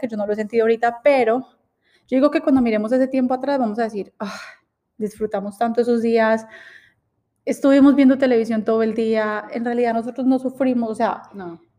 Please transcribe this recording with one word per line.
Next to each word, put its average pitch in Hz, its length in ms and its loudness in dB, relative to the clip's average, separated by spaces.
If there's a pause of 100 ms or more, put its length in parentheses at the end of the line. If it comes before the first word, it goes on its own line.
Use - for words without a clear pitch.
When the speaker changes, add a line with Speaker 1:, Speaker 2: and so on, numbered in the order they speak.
Speaker 1:
que 262 60 -6
yo 220 100 -10
no 208 80 -4
lo 208 80 -2
he - 20 0
sentido 220 280 -2
ahorita, 233 400 0
pero 254 360 2 (680)
yo 254 100 -2
digo 285 140 4
que 311 100 -2
cuando 269 200 2
miremos 220 300 0
ese 254 160 2
tiempo 262 260 -2
atrás 269 260 -4
vamos 220 200 -4
a 240 40 -2
decir, 214 360 -8
"Ah, 202 140 -10 (640)
disfrutamos 208 600 -8
tanto 233 240 -2
esos 233 200 0
días, 226 440 2 (1000)
estuvimos 277 500 4
viendo 269 220 6
televisión 226 460 0
todo 226 200 0
el 226 100 -2
día", 214 580 -2
en 233 120 -6
realidad 240 300 -2
nosotros 247 340 -6
no 262 120 2
sufrimos, 254 520 -2
o 214 40 -8
sea, 214 280 -4 (100)
Speaker 2:
No. 175 260 -16 (200)